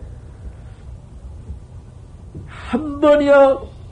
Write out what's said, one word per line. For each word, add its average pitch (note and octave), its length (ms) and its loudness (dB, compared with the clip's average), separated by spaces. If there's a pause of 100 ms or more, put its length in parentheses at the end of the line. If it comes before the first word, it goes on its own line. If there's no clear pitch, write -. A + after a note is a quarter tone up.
(2500)
한 C#4+ 540 -6
번이여, C#4+ 680 6 (260)